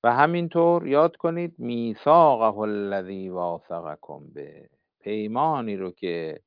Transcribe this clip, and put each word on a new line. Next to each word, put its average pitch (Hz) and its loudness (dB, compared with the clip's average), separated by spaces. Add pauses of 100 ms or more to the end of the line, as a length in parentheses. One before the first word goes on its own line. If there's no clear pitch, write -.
و 117 4
همینطور 170 2
یاد 151 2
کنید 170 -4
«میثاقه 117 2
الذی 98 -4
واثقکم 85 -8 (140)
به»، 73 -18 (300)
پیمانی 113 -4
رو 92 -8
که 85 -8